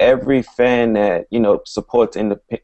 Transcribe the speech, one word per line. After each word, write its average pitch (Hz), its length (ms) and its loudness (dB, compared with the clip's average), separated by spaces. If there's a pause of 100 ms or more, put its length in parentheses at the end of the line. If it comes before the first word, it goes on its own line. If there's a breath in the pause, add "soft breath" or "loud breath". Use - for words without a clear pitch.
every 127 420 2
fan 120 520 0
that, 101 360 0
you 117 80 -4
know, 104 260 2
supports - 520 -2
indep-, 104 480 -6